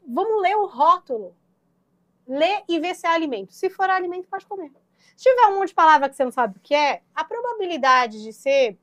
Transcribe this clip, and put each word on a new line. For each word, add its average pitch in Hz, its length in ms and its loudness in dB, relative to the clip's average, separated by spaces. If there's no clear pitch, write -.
Vamos 403 340 -2
ler 370 140 0
o 415 120 0
rótulo. 269 680 -2
Lê 330 400 -2
e 339 120 -2
vê 349 140 -6
se 359 120 -14
é 339 40 0
alimento. 285 440 -4
Se - 160 -4
for 381 200 -2
alimento, 359 400 -4
pode 392 160 -12
comer. 370 260 -14
Se - 140 2
tiver 480 180 6
um 392 120 0
monte 392 100 -2
de - 60 -16
palavra 302 340 6
que - 60 -12
você - 80 -2
não 247 80 -2
sabe 226 260 -2
o - 40 -20
que - 120 -4
é, 285 280 0
a 311 100 -6
probabilidade 311 1000 -2
de 220 100 -16
ser 262 500 -2